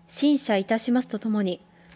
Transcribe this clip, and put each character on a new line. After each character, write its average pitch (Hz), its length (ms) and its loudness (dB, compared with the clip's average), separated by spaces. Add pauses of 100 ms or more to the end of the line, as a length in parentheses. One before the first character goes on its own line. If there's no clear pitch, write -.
深 285 300 2
謝 214 180 0
い 190 80 0
た 226 120 0
し 226 140 -2
ま 247 120 2
す 247 40 -14
と 214 140 -6
と 226 100 -4
も 214 120 0
に、 180 180 -2 (360)